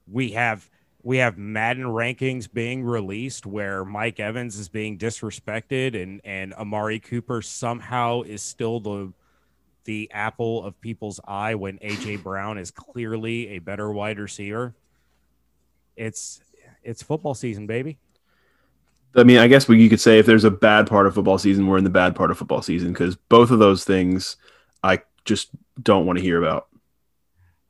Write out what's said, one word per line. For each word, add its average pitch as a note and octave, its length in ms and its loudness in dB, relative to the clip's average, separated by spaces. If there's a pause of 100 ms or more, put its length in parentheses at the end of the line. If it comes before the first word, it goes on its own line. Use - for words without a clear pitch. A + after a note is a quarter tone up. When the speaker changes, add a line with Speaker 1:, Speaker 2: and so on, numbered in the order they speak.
Speaker 1:
We A#2 240 -6
have, A2 380 -6 (320)
we B2+ 160 -4
have A#2 200 -2
Madden A2 460 -6
rankings A#2+ 680 -6
being A#2+ 320 -8
released A#2 640 -8
where G2 380 -10
Mike G#2 380 -8
Evans A2 360 -10
is G2+ 120 -16
being G#2+ 280 -10
disrespected A2+ 1040 -8
and, F#2+ 220 -16
and F#2+ 300 -12
Amari G#2+ 480 -8
Cooper A#2+ 400 -10
somehow A#2+ 800 -6
is G#2+ 200 -14
still A#2 380 -8
the, G2+ 320 -10 (720)
the A2 300 -10
apple A2 500 -6
of G2 160 -16
people's G#2+ 460 -12
eye G#2 300 -8
when G2 260 -10
A G#2 160 -10
J G#2 180 -10
Brown G2 420 -10
is F2+ 140 -14
clearly A2+ 800 -10
a G2 100 -14
better G2+ 320 -10
wide G#2 260 -8
receiver. G#2 560 -10 (1200)
It's, - 420 -12 (440)
it's A#2 200 -14
football D#3 300 -6
season, G#2+ 340 -10
baby. C3 300 -8 (1160)
Speaker 2:
I B2 80 8
mean, B2 140 10
I A#2 100 8
guess C3+ 220 8
what A2+ 80 10
you A2+ 120 10
could A2+ 100 6
say, A2 180 8
if A2 80 8
there's A2 180 8
a A2 60 6
bad G#2+ 380 4
part G2+ 180 4
of G2 80 2
football F#2+ 240 2
season, G2 300 0
we're F#2+ 100 2
in F#2+ 60 2
the F#2 80 0
bad F2+ 240 2
part E2+ 160 0
of D#2+ 80 -6
football - 240 -4
season, E2+ 320 -4
'cause F2+ 200 -4 (140)
both A#2 220 8
of A#2 80 6
those G2 240 6
things F#2 540 -2 (440)
I F#2 220 0 (200)
just - 260 -4 (300)
don't G2 280 2
wanna F2+ 120 -2
hear E2+ 240 0
about. D#2+ 240 -4 (1040)